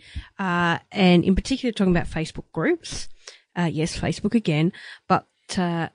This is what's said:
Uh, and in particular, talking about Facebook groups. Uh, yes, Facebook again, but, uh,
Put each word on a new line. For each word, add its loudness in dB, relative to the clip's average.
Uh, 0
and 6
in 4
particular, -2
talking 2
about 0
Facebook -6
groups. -4
Uh, 0
yes, -4
Facebook -2
again, 2
but, 2
uh, -2